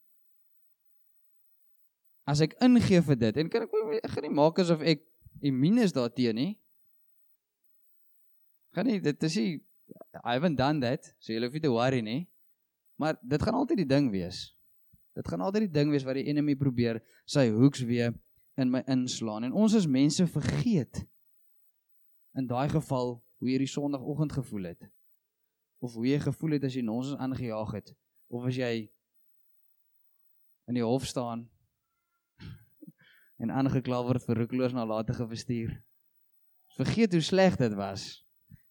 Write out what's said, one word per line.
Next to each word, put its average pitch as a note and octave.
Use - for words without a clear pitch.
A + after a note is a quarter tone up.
As C#3+
ek D#3+
ingee A3+
vir C3
dit, G#2+
en E3+
kan A#3
ek, G#4+
ek -
gaan -
nie -
maak D#3
asof E3+
ek D#3
immuun D3
is F3
daarteen A#2+
nie. F3
Gaan G#3+
nie, G3+
dit D3+
is E3+
nie, F#3+
I A#2+
haven't D3
done C#3+
that, B2
so A2
julle A#2+
hoef C#3+
nie D#3
te C3+
worry B2+
nie. A#2+
Maar D#3
dit D3
gaan A#3
altyd B3
die C3
ding C3+
wees. F#2
Dit -
gaan F3
altyd G#3
die D#3
ding D3
wees C3+
wat C3
die C3+
enemy D3
probeer A#2+
sy C#3
hoeks C3
weer A#2+
in B2+
my B2+
inslaan. A#2
En B2+
ons G#3+
as F#3+
mense C#3+
vergeet D3
in C3
daai B2+
geval B2+
hoe A#2+
jy C3
die C3
Sondagoggend C#3+
gevoel G2+
het. -
Of A#2+
hoe A#2+
jy C#3+
gevoel D3+
het C3+
as B2+
jy B2+
nonsens B2+
aangejaag A2+
het. -
Of A#2+
as B2+
jy A#2
in A#2+
die A#2
hof B2+
staan A#2+
<laughs> -
en A#2
aangekla B2+
word B2
vir A#2
roekeloos B2+
nalatige A2+
bestuur. A2+
Vergeet F3
hoe D#3+
sleg F#3+
dit A2
was. G2